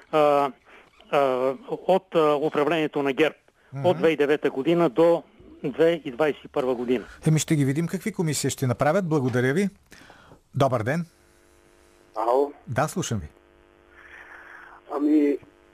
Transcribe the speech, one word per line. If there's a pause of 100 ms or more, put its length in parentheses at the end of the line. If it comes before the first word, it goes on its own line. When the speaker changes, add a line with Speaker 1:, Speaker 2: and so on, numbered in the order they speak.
(120)
Speaker 1:
а, (600)
а, (140)
от,
а,
управлението
на
герб (380)
от
Speaker 2:
Мгм.
Speaker 1:
две
хиляди
и
девета
година
до (420)
две
хиляди
и
двадесет
и
първа
година. (220)
Speaker 2:
Еми,
ще
ги
видим
какви
комисии
ще
направят.
Благодаря
ви. (840)
Добър
ден. (1120)
Speaker 3:
Ало? (140)
Speaker 2:
Да,
слушам
ви. (1600)
Speaker 3:
Ами, (360)